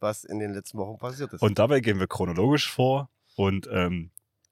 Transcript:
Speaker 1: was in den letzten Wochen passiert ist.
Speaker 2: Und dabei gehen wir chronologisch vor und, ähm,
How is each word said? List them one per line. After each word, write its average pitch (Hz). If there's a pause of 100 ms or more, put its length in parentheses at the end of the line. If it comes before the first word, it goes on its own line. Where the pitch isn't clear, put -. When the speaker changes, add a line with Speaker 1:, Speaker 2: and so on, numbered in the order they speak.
Speaker 1:
was 107
in 104
den 104
letzten 98
Wochen 104
passiert 131
ist. 110
Speaker 2:
Und 104
dabei 131
gehen 110
wir 92
chronologisch 95
vor 131 (280)
und, 98
ähm, 87 (420)